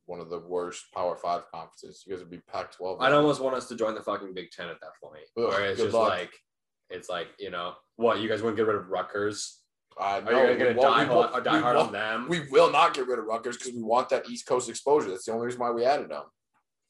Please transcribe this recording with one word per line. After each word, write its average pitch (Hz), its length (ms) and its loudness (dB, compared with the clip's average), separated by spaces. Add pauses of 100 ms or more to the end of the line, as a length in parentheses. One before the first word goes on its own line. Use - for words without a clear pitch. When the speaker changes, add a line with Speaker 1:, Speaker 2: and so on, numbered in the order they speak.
Speaker 1:
one 87 120 -10
of 82 120 -12
the 85 80 -6
worst 87 560 -6
Power 90 220 -2
Five 87 360 -4
conferences. 82 540 -18
You 95 60 -10
guys 90 100 -10
would 85 80 -20
be 85 180 -16
Pac-twelve. 92 520 -8
Speaker 2:
I'd 131 120 4
almost 147 280 4
want 131 160 -2
us 120 120 -8
to 117 80 -10
join 110 180 -2
the 104 80 -10
fucking 98 320 -6
Big 90 160 -12
Ten 87 180 -12
at 82 120 -12
that 90 120 -18 (100)
point, 76 220 -20 (140)
Speaker 1:
Ugh, 113 100 0
Speaker 2:
where 101 180 0
it's 95 120 -2
Speaker 1:
good 113 80 2
Speaker 2:
just 101 80 -2
Speaker 1:
luck. 110 140 4
Speaker 2:
like, 90 240 -4 (560)
it's 90 200 -12
like, 87 200 -6 (100)
you 98 120 -10
know, 87 240 -8 (220)
what, 113 220 2
you 107 100 -4
guys 107 140 -2
wouldn't 113 140 -2
get 110 100 2
rid 107 100 2
of 92 120 -8
Rutgers? 101 720 -6 (360)
Speaker 1:
I 98 220 -2
Speaker 2:
Are - 0 -
you 98 40 -14
Speaker 1:
know. 123 220 4
Speaker 2:
guys 120 120 4
gonna 127 120 4
Speaker 1:
We 113 60 0
won't, 123 40 2
Speaker 2:
die 135 220 6
Speaker 1:
we 143 40 2
Speaker 2:
hard, 123 260 4
Speaker 1:
won't, 123 120 -2
Speaker 2:
die 113 120 2
Speaker 1:
we 104 60 2
Speaker 2:
hard 120 140 4
on - 60 6
Speaker 1:
won't, 113 100 0
Speaker 2:
them? 110 360 -4
Speaker 1:
we 160 220 -2
will 156 220 8
not 160 220 4
get 131 120 -2
rid 123 140 -2
of 107 60 -6
Rutgers 113 320 -4
'cause 123 140 -12
we 120 100 -8
want 117 260 2
that 120 200 0
East 120 180 -12
Coast 127 220 0
exposure. 123 420 2
That's 95 160 -8
the 110 60 -4
only 117 140 -2
reason 123 140 -6
why 120 100 0
we 117 140 0
added 131 260 2
them. 73 140 -10 (640)